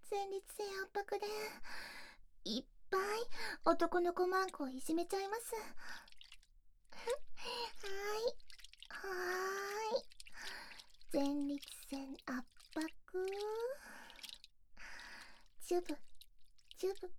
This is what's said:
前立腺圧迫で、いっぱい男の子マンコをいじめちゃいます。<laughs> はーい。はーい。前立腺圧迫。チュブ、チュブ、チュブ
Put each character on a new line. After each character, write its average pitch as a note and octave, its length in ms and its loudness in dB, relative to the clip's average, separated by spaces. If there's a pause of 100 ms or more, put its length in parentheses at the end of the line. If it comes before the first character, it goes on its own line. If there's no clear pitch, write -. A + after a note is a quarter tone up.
(100)
前 G4+ 180 2
立 G4 260 -6
腺 G#4 120 -2 (160)
圧 F#4+ 160 -4
迫 G4+ 200 0
で、 G4+ 80 0 (1160)
い G#3 160 2
っ - 40 -10 (260)
ぱ F#4+ 60 6
い F#4+ 40 8 (640)
男 E4+ 360 8
の F4 140 6
子 F4+ 120 6
マ F#4+ 180 6
ン F#4 60 0
コ - 140 -2
を C4 40 0
い C4 120 -4
じ D#4+ 140 2
め E4+ 120 4
ち - 80 0
ゃ G4 60 2
い G4 80 -2
ま G#4 100 0
す。 - 160 -4
<laughs> - 20 -2
は G#4+ 60 -2 (1400)
ー - 40 -2 (1200)
い。 - 60 -4 (520)
は - 200 -4 (840)
ー B4+ 60 6
い。 - 40 4 (1080)
前 C#4+ 120 8 (240)
立 C#4+ 180 -2 (220)
腺 C4+ 280 -4 (100)
圧 B3+ 200 -2 (280)
迫。 D#4+ 120 2 (2750)
チ F4 100 6
ュ F4+ 40 8
ブ、 F4 60 -6 (920)
チ F#4 120 2
ュ G4 120 2
ブ、 - 0 -
チ - 20 -4
ュ F#4 60 -4
ブ - 100 -2